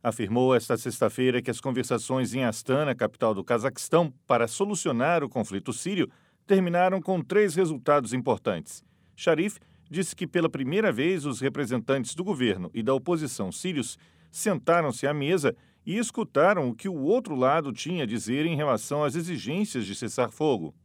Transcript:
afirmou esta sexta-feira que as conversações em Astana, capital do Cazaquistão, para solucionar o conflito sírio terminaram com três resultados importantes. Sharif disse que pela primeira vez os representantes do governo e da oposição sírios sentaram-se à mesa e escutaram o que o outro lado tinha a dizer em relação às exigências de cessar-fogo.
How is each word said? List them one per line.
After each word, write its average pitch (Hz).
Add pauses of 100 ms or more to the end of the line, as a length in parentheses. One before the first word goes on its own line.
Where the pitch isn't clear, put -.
afirmou 120
esta 120
sexta-feira 123
que -
as -
conversações 127
em 131
Astana, 131
capital 110
do 95
Cazaquistão, 139 (100)
para 175
solucionar 160
o 123
conflito 101
sírio 180 (380)
terminaram 185
com 185
três 190
resultados 147
importantes. 110 (320)
Sharif 170 (320)
disse 185
que -
pela 170
primeira 160
vez 147
os 127
representantes 131
do 175
governo 120
e 117
da 120
oposição 135
sírios 160 (320)
sentaram-se 160
à 147
mesa 147 (320)
e 190
escutaram 185
o 107
que -
o 185
outro 175
lado 139
tinha 160
a -
dizer 117
em 170
relação 143
às 143
exigências 165
de 98
cessar-fogo. 117 (120)